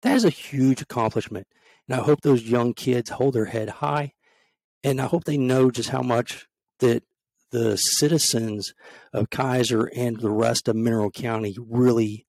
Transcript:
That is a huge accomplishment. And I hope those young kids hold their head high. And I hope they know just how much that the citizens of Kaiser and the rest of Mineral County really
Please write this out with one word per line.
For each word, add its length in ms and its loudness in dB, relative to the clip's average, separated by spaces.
That 140 2
is 100 4
a 40 8
huge 520 0
accomplishment. 680 -4
And 120 -2
I 40 -4
hope 180 2
those 220 4
young 300 2
kids 380 -2
hold 220 0
their 120 0
head 240 -6
high. 440 -4
And 160 0
I 60 -2
hope 180 -2
they 140 -2
know 340 4
just 180 -6
how 140 -2
much 440 -2
that 240 2
the 280 0
citizens 960 -2
of 200 -2
Kaiser 540 0
and 240 -2
the 100 -2
rest 380 0
of 80 0
Mineral 340 0
County 500 -6
really 680 0